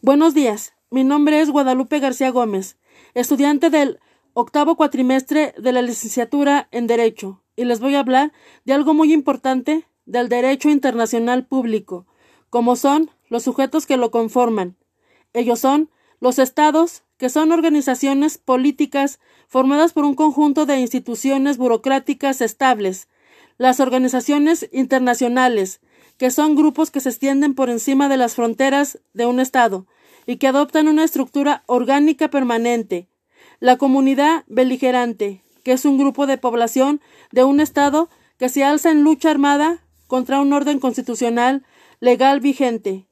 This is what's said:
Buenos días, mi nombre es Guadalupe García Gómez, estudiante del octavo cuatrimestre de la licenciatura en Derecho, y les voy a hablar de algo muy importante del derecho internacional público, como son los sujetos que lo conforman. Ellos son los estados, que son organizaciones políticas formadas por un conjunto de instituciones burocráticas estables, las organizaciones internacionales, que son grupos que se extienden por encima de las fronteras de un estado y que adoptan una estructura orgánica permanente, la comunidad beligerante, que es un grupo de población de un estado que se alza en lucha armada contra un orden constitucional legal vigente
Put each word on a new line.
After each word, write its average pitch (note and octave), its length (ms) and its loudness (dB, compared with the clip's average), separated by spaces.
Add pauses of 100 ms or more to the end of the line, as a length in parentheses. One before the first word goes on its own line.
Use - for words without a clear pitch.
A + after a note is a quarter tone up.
Buenos D4 280 4
días, A#3+ 380 -2 (160)
mi C4 140 -2
nombre D4 380 2
es D#4 100 0
Guadalupe C4 480 0
García C4 320 -2
Gómez, G#3+ 480 -4 (360)
estudiante C#4+ 560 0
del C#4+ 280 0 (360)
octavo D4 420 0
cuatrimestre C4 840 0
de B3 140 -2
la B3 100 0
licenciatura C4 880 -2
en A#3+ 160 -6
Derecho, A3+ 560 -2 (140)
y A#3+ 80 -4
les A#3+ 160 -2
voy C#4 160 0
a - 20 2
hablar C4+ 340 0 (320)
de C4 80 -2
algo D4 220 2
muy D#4 180 4
importante C4+ 760 -2 (160)
del A#3+ 240 -4
derecho C4 400 0
internacional B3 800 0
público, A3 580 -6 (440)
como A#3+ 260 0
son D4 340 0 (180)
los A#3 140 -4
sujetos C4+ 420 -2
que C4+ 120 -2
lo A#3 160 -2
conforman. A3+ 640 -2 (560)
Ellos A#3+ 260 -2
son C#4+ 320 0 (300)
los B3 180 0
estados, D4+ 640 0 (140)
que B3+ 120 -4
son D#4 220 0
organizaciones D4 880 0
políticas C#4 800 -2 (300)
formadas C#4+ 440 2
por D4 120 0
un C#4+ 100 0
conjunto D4 520 2
de C#4 120 0
instituciones C4 800 -2
burocráticas C4 840 -2
estables, A3 680 -2 (500)
las B3+ 220 2
organizaciones C4 880 0
internacionales, B3 1120 -2 (360)
que B3+ 140 0
son D4+ 240 2
grupos D#4 380 2
que C#4 80 -4
se C4 80 -4
extienden C4+ 460 0
por C4 160 -2
encima C4+ 380 0
de C4+ 100 0
las B3 180 -2
fronteras C4+ 640 -2 (120)
de A#3 140 -4
un B3 140 0
estado A#3 480 0 (380)
y B3 100 -6
que C4+ 120 0
adoptan D4 400 2
una D#4 160 2
estructura C#4+ 640 -2
orgánica C#4 600 0
permanente, A#3 800 -2 (520)
la B3+ 180 4
comunidad C4+ 720 2
beligerante, B3 920 -2 (200)
que B3+ 100 0
es B3+ 120 -2
un C#4+ 120 2
grupo C#4 300 0
de C4+ 100 0
población B3+ 640 0 (300)
de B3+ 140 4
un C#4 160 2
estado D4+ 500 0 (260)
que B3+ 120 -4
se C4+ 160 0
alza D4 260 2
en D4+ 120 4
lucha D#4 280 2
armada D4 540 0 (240)
contra B3+ 320 -2
un C#4+ 120 2
orden C#4+ 260 0
constitucional B3 880 -2 (360)
legal B3+ 400 2
vigente A#3 720 -4